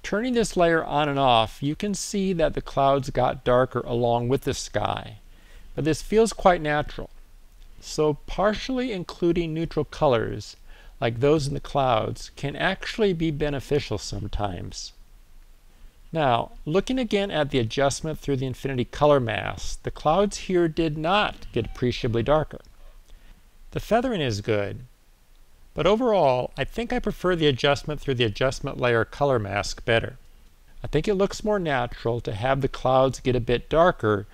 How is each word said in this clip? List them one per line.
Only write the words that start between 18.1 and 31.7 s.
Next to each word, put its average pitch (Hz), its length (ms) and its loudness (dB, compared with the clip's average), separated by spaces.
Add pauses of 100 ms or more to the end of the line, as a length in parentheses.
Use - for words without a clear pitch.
through 139 180 -2
the 131 100 -4
Infinity 127 400 -4
Color 147 340 4
Mask, 101 640 -4
the - 80 -4
clouds 196 480 0
here 175 300 2
did 156 280 -2
not 175 560 -2
get 113 140 -2
appreciably 117 560 -2
darker. 143 380 0 (1120)
The - 80 -4
feathering 233 420 0
is 107 180 -2
good, 104 460 -2 (920)
but 151 80 0
overall, 185 720 4
I 135 60 -2
think 233 280 -6
I 247 60 0
prefer 185 380 0
the 156 100 2
adjustment 143 540 0
through 135 160 -2
the 123 80 4
adjustment 135 560 -2
layer 120 240 4
color 139 340 0
mask 101 460 -4
better. 113 340 2 (640)
I - 60 -8
think 156 180 0
it 214 80 2
looks 196 300 0
more 208 160 0
natural 123 600 -2